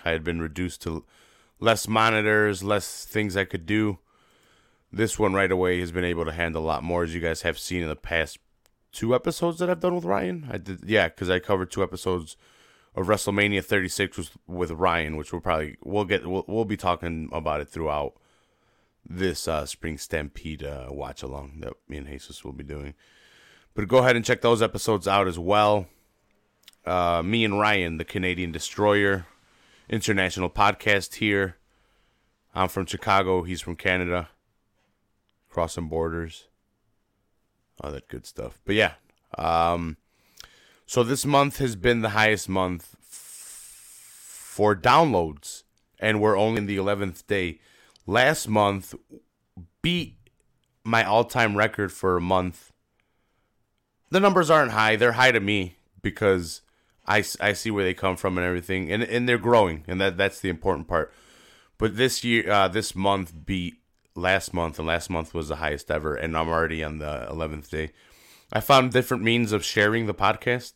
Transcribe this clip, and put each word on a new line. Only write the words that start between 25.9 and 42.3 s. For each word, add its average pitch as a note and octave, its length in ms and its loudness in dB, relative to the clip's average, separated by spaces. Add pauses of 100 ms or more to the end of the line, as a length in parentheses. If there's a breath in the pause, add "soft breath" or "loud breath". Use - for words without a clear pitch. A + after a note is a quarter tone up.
Uh, F2 400 2
me A2+ 200 0
and G2+ 160 0
Ryan, F#2 380 2
the E2 60 -6
Canadian F2+ 460 -4
Destroyer, G2+ 720 0 (640 soft breath)
international F#2+ 640 0
podcast G2+ 640 0
here. G2 440 0 (920)
I'm F#2 160 0
from F#2+ 180 -4
Chicago. F#2+ 580 2
He's F2+ 160 -6
from E2+ 160 -10
Canada. F2 540 -2 (1200)
Crossing E2+ 400 -4
borders. E2 600 -6 (1300)
All D2 120 -10
that C2+ 160 -14
good - 180 -14
stuff. - 380 -14
But G2+ 100 0
yeah. G#2+ 200 4 (440)
Um, E2 580 0 (880 soft breath)
so B2 200 2
this C3+ 200 -2
month C#3+ 340 2
has B2 180 -2
been A#2 260 2
the A2 80 0
highest G#2+ 380 2